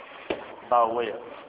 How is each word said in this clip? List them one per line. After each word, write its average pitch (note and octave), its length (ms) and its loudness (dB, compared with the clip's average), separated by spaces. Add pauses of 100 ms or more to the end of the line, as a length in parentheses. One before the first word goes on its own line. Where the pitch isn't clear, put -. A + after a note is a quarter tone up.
(640)
bá B2 120 6
owó A#2 240 4
yẹn. A2 180 -2 (300)